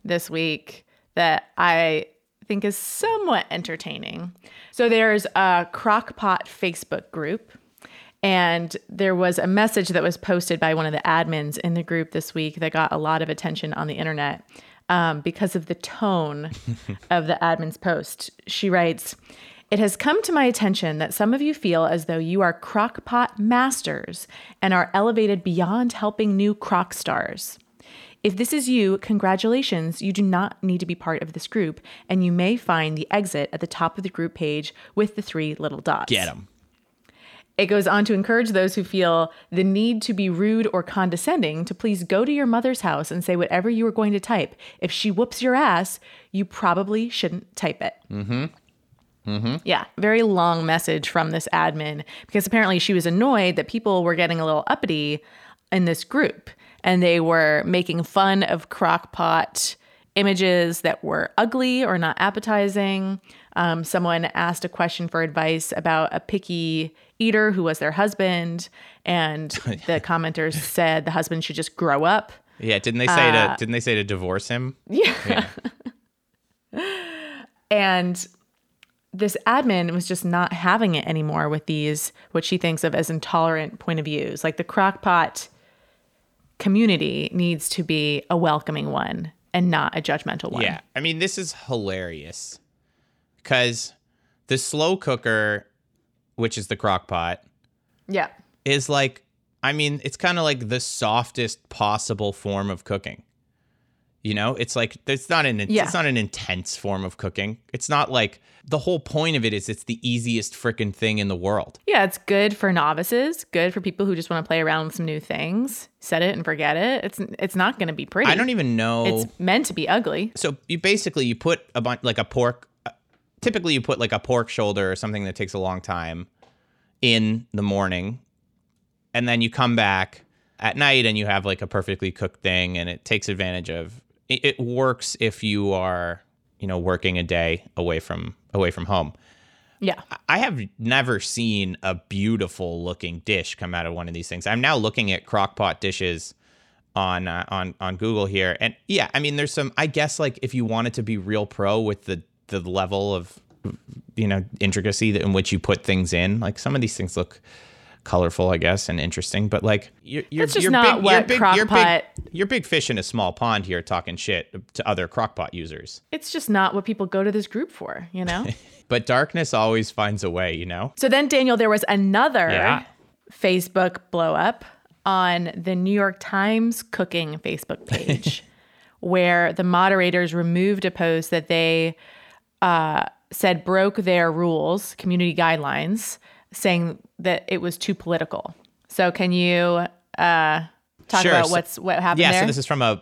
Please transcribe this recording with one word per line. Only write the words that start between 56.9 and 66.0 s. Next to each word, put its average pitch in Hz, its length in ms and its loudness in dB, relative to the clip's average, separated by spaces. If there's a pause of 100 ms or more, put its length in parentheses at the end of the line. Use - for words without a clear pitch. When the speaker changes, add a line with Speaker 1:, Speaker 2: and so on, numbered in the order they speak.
Speaker 1:
they 170 160 6
were 160 460 4
making 180 380 0
fun 196 400 4
of - 260 -2
crock 170 420 0
pot - 640 0 (400)
images 180 640 2
that - 220 -2
were 156 340 -2
ugly 254 480 2
or 185 120 0
not 160 220 0
appetizing. 196 1000 0 (340)
Um, 170 280 0
someone 170 500 0
asked 170 320 -2
a 175 40 -2
question 170 380 -2
for 165 140 -2
advice 160 560 0
about 160 340 2